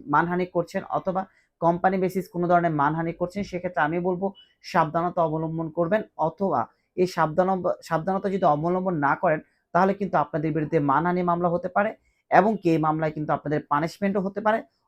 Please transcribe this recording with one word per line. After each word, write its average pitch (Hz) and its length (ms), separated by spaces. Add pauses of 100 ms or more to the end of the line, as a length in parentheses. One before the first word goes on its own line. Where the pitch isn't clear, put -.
মানহানি 170 380
করছেন 175 380
অথবা 185 420 (340)
কোম্পানি 175 380
বেসিস 185 320
কোনো 175 180
ধরনের 170 240
মানহানি 160 420
করছেন, 175 300
সেক্ষেত্রে 175 380
আমি 156 180
বলবো 185 340 (280)
সাবধানতা 170 640
অবলম্বন 160 460
করবেন, 175 320 (160)
অথবা 156 500 (280)
এই 180 120
সাবধান-, 180 640 (100)
সাবধানতা 190 460
যদি 185 160
অবলম্বন 175 480
না 143 220
করেন, 156 240 (320)
তাহলে 190 220
কিন্তু 196 240
আপনাদের 156 360
বিরুদ্ধে 156 260
মানহানি 160 440
মামলা 175 260
হতে 175 180
পারে 208 280 (340)
এবং 190 340
কি 175 60
এই 160 80
মামলায় 156 340
কিন্তু 156 220
আপনাদের 147 360
পানিশমেন্টও 185 520
হতে 196 200
পারে 220 220 (240)